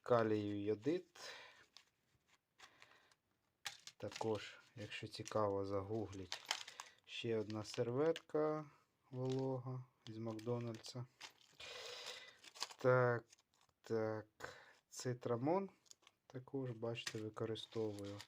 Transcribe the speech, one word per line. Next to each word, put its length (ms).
калію 600
йодид. 420
Також, 680
якщо 340
цікаво, 580
загугліть. 720
Ще 320
одна 260
серветка 1080
волога 760
з 120
Макдональдса. 880
Так, 460
так, 440
цитрамон. 800
Також, 440
бачите, 480
використовую. 1080